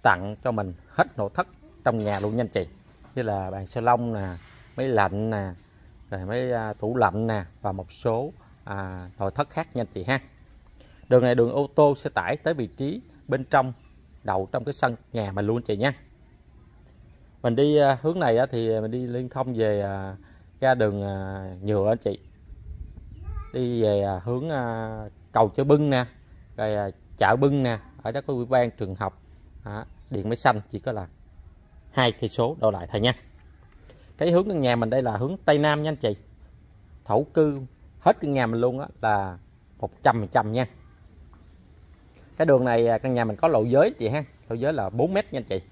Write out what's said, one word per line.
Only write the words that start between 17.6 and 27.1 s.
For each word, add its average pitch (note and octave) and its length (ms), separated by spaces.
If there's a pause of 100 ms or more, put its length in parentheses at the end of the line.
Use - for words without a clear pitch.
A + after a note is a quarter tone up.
à, C#3 240
hướng E3+ 180
này A#2+ 180
á, B2+ 80
thì A2+ 360
mình A2 100
đi B2 160
liên B2 220
thông B2+ 240
về, G#2+ 280
à, G2 340 (460)
ra C3 140
đường, G#2 280
à, F#2+ 420 (160)
nhựa G#2 300
anh A#2+ 60
chị. G2+ 220 (1300)
Đi A#2+ 300
về, G2+ 200
à, F#2+ 200
hướng, B2 260
à, A#2 400 (420)
cầu A2 180
Chợ C3+ 140
Bưng D3 260
nè, B2+ 160 (520)
rồi, G#2+ 180
à, G2+ 140 (280)